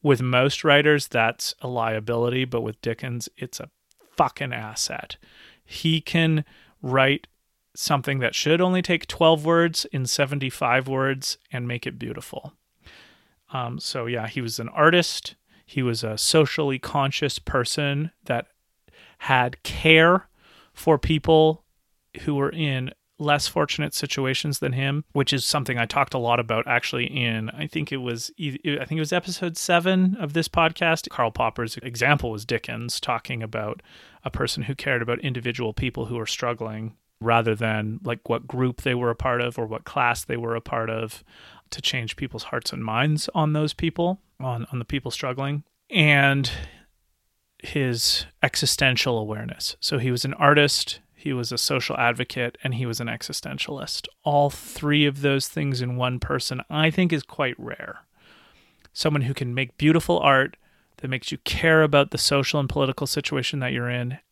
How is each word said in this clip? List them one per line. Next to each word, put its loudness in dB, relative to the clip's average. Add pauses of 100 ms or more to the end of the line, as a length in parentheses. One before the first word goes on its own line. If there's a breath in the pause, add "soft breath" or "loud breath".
With 4
most 2
writers, 6
that's 0
a -8
liability, 0
but -4
with -8
Dickens, -6
it's -12
a -14 (460)
fucking -4
asset. -10 (480 loud breath)
He -2
can 2 (380 soft breath)
write 0 (460)
something -2
that 0
should 2
only 4
take -2
twelve 4
words 4
in -4
seventy-five 0
words -2 (120)
and -6
make -6
it -8
beautiful. -10 (960 soft breath)
Um, -6
so -6
yeah, -4
he -6
was -6
an -6
artist. 2 (280 soft breath)
He -4
was -2
a -6
socially 2
conscious -2
person -2 (160)
that -4 (680 soft breath)
had 2
care 6 (460 soft breath)
for 4
people 4 (580)
who -2
were 0
in -4 (260)
less 2
fortunate -2
situations -2
than -2
him, -2
which 0
is 0
something -2
I 0
talked 0
a -2
lot 2
about -2
actually 0
in, -2
I -8
think -4
it -4
was, -6
e-, -8 (220)
I -6
think -4
it -2
was -2
episode -4
seven 2
of -6
this 0
podcast. 0
Karl 0
Popper's -2
example 2
was -8
Dickens -4
talking -4
about -6 (440 loud breath)
a -4
person -2
who -4
cared -2
about -4
individual -4
people -4
who -6
were -6
struggling -6 (240)
rather 4
than, -2
like, -6
what -2
group -2
they 0
were 0
a -2
part -2
of -4
or -4
what -10
class 0
they -4
were -4
a -4
part -4
of, -6 (480 loud breath)
to -10
change -4
people's -8
hearts -6
and -6
minds 0
on 2
those 0
people, -2 (200)
on, -4
on -4
the -8
people -6
struggling. -4 (260)
And 4 (1120 loud breath)
his 0 (160)
existential 2
awareness. -8
So -2
he 0
was -2
an -4
artist, 4 (160)
he -6
was -4
a -2
social -2
advocate, 0
and 0
he -2
was -4
an -6
existentialist. -8 (160)
All 4
three 0
of -2
those 0
things -4
in -4
one -2
person, -4
I 2
think, 2
is -2
quite -4
rare. -12 (920 soft breath)
Someone 0
who 0
can -4
make -4
beautiful 4
art 4 (400)
that -8
makes -6
you -6
care 4
about 4
the -4
social 2
and 0
political 0
situation -2
that -2
you're -2
in -4 (140)